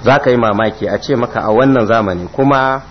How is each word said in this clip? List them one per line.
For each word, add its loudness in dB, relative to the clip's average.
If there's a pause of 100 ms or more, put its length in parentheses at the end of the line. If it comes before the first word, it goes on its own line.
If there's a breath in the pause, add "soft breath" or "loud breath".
Za 4
ka 0
yi 2
mamaki 0
a -4
ce -4
maka -4
a -2
wannan 2
zamani 0
kuma 0